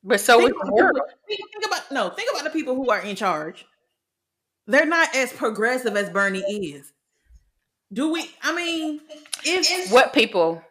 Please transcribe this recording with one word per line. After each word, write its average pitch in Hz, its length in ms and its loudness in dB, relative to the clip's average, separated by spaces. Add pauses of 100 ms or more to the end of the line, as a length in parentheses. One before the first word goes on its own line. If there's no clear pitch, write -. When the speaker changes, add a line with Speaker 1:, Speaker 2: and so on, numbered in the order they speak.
Speaker 1:
But 196 160 2
so 240 180 8
Speaker 2:
Think 254 140 6
Speaker 1:
is - 60 -4
Speaker 2:
about 294 100 -4
Speaker 1:
the 202 60 -2
world. 294 220 4
Speaker 2:
the - 60 -2
people, - 160 -10 (100)
think, 415 120 -8 (120)
think 427 140 -6
about, - 260 -6
no, 220 180 -2
think 453 220 -6
about 285 120 -6
the 311 80 -6
people 254 240 -4
who 269 160 -2
are 208 80 0
in 202 160 -8
charge. 170 500 -6 (1000)
They're 277 180 2
not 330 300 0
as 254 180 -2
progressive 226 640 -2
as 196 140 -4
Bernie 190 300 -2
is. 190 520 -8 (960)
Do 277 200 -2
we, 339 180 -6 (140)
I 311 120 -2
mean, 320 460 -4 (420)
if 359 480 0
Speaker 1:
What 254 220 6
people? 170 580 2